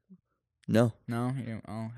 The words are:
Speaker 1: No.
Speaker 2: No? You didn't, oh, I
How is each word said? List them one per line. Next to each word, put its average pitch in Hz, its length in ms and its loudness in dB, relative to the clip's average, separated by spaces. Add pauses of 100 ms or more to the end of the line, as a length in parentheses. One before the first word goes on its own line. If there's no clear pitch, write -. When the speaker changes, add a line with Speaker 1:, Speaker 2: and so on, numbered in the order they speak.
(680)
Speaker 1:
No. 113 260 6 (140)
Speaker 2:
No? 120 280 -2
You 131 80 -6
didn't, 113 240 -10
oh, - 40 -14
I 113 260 -8